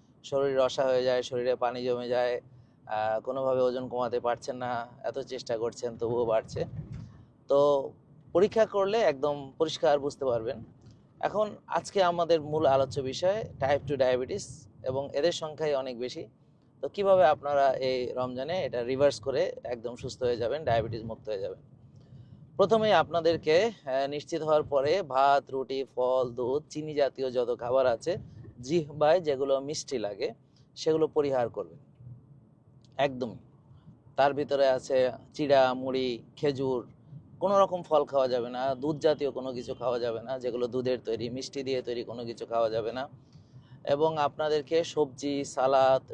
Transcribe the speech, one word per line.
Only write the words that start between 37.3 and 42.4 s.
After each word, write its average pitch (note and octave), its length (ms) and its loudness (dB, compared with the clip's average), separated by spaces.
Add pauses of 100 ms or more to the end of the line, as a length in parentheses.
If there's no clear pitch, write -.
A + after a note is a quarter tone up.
কোনো G3 200 4
রকম F#3 240 2
ফল D3+ 220 4
খাওয়া C3+ 220 2
যাবে A#2+ 220 -2
না, C3 260 -2
দুধ C#3+ 240 -4
জাতীয় D3 320 2
কোনো C3 220 -6
কিছু B2 220 -8
খাওয়া A#2+ 240 -2
যাবে A2+ 220 -2
না, C3 180 -6
যেগুলো B2 280 -2
দুধের B2+ 380 -2
তৈরি, A2+ 240 -4
মিষ্টি C3 340 -8
দিয়ে B2+ 180 -2
তৈরি A#2+ 220 -6
কোনো A#2 220 -10
কিছু A2 200 -10